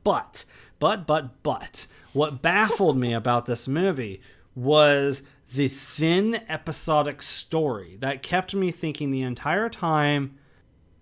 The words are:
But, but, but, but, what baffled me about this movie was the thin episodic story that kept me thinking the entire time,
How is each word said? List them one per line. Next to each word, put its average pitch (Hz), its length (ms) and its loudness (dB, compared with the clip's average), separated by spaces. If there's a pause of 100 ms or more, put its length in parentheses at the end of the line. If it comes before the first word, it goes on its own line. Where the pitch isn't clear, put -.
But, - 420 -2 (340)
but, 185 260 0
but, 151 380 -2
but, - 420 -6 (280)
what 143 280 -2
baffled 196 560 4
me 123 160 0
about 120 320 0
this 120 220 -4
movie 135 520 -2 (360)
was 143 680 4 (320)
the 135 140 2
thin 185 800 0
episodic 151 720 -2
story 110 800 -4
that 131 220 -4
kept 180 320 -2
me 190 180 0
thinking 156 380 -6
the 135 120 -2
entire 151 480 -2
time, 147 680 0 (640)